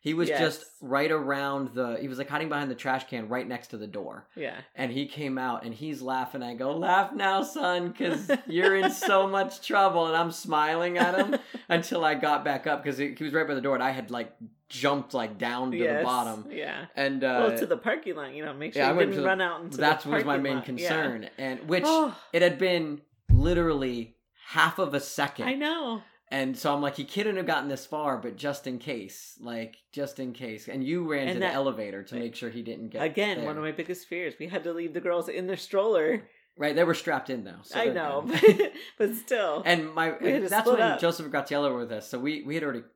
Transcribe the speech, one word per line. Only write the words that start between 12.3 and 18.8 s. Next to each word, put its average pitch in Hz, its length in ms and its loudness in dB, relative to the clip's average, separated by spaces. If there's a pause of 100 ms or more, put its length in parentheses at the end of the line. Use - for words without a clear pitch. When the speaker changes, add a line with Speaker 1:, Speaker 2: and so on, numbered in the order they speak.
Speaker 1:
back 139 220 0
up 147 180 0
'cause 139 140 -4
he, 139 160 -2
he 156 100 -8
was 151 80 -4
right 156 160 2
by 147 60 -2
the 131 80 -2
door 135 140 2
and 127 80 0
I 135 80 2
had, 127 180 -6
like, 120 240 -6 (360)
jumped, 139 440 0
like, 110 240 -2
down 123 320 -2
to 120 80 -4
Speaker 2:
Yes. 156 220 2
Speaker 1:
the 160 40 2
bottom. 117 460 0
Speaker 2:
Yeah. 151 460 -8
Speaker 1:
And, 139 280 0
uh, 127 260 4
Speaker 2:
Well, 113 100 0
to - 80 0
the 160 100 2
parking 226 380 -4
lot, 139 180 -10
you 151 100 -10
know, 151 120 -8
make 147 180 -8
sure 156 80 0